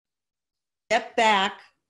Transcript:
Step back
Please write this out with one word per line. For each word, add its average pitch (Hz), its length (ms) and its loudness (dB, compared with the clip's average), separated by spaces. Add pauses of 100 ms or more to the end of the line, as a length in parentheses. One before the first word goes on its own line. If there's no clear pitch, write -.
(920)
Step 233 260 -4
back 208 440 0 (300)